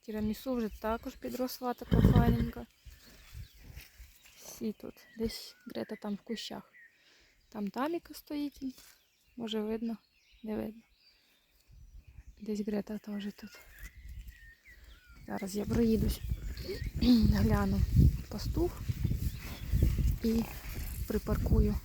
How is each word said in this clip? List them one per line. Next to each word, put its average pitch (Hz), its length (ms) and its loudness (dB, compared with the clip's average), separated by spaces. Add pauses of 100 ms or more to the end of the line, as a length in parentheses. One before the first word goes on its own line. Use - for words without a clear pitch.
Тірамісу 214 500 -4
вже 226 140 -2 (120)
також 226 340 -4
підросла, 247 580 -6
така - 280 2
файненька. 233 640 6 (1700)
Всі - 380 -10
тут. - 200 -14 (240)
Десь - 380 -8 (100)
Грета - 300 -10
там 208 200 -8
в 190 60 -12
кущах. - 500 -12 (760)
Там 208 180 -8
таміка 302 460 -6
стоїть. 294 460 -8 (760)
Може 220 240 -6
видно? 220 360 -4 (460)
Не 214 120 -6
видно. 220 260 -8 (1600)
Десь 208 200 -6
Грета 208 360 -4
теж 208 260 -8
тут. 202 260 -10 (1800)
Зараз 202 280 -8
я 208 100 -4
проїдусь, 220 540 2 (800)
<clears throat> - 0 - (320)
гляну 202 460 4 (500)
пастух - 520 -2 (1400)
і 226 200 2 (640)
припаркую 214 760 2